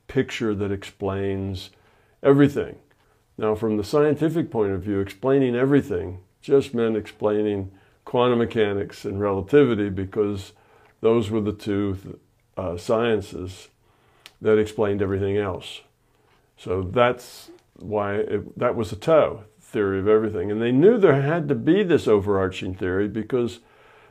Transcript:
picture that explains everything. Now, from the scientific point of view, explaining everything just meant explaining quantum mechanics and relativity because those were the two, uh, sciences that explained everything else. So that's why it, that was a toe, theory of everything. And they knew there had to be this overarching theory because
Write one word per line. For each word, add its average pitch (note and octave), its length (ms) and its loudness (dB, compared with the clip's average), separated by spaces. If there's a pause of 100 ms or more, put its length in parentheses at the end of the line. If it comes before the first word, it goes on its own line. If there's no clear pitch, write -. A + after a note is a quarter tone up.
picture B2 460 -2
that G2+ 180 -4
explains G2 1000 -6 (500)
everything. C#3 540 4 (640)
Now, G#2+ 160 0
from G#2+ 220 -2
the G#2 60 -2
scientific D3+ 680 0
point G2+ 220 0
of F#2 100 -4
view, G2+ 160 -2
explaining B2+ 560 0
everything A#2+ 640 0 (240)
just C#3 320 2
meant A2+ 200 0
explaining G#2 760 -2 (320)
quantum B2 340 2
mechanics G#2 640 -2
and G2+ 160 -6
relativity G2+ 720 2
because G2 640 -4 (480)
those A2+ 300 2
were A2 100 0
the G2+ 120 -2
two, G2 680 -6 (360)
uh, F2+ 220 -6
sciences G#2+ 920 -4 (720)
that G#2+ 200 4
explained G#2 420 0
everything G2 360 -2
else. - 440 -6 (760)
So F#2 260 -4
that's B2 680 0 (220)
why G2+ 420 -4
it, G#2 420 -4
that A#2+ 200 -2
was A2+ 160 -6
a - 20 -8
toe, C3 480 2 (160)
theory G2 400 -2
of F#2+ 80 -4
everything. G#2 420 2
And G#2+ 120 -2
they A#2+ 100 0
knew F3+ 260 6
there D3+ 240 4
had D3 280 -2
to C#3 60 0
be D#3 280 2
this D3 240 0
overarching G2 680 0
theory F#2+ 360 -2
because A2 500 -4 (520)